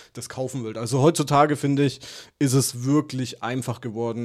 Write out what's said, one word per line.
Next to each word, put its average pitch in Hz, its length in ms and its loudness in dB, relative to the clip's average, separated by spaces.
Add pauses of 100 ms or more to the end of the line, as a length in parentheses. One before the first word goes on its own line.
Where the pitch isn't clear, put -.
(120)
das 120 160 -12
kaufen 127 360 -6
wollt. 110 120 -8
Also 120 240 0
heutzutage, 147 560 4
finde 143 280 2
ich, 135 160 0 (380)
ist 139 140 2
es 123 320 2
wirklich 135 580 0
einfach 123 380 -4
geworden, 113 220 -6 (220)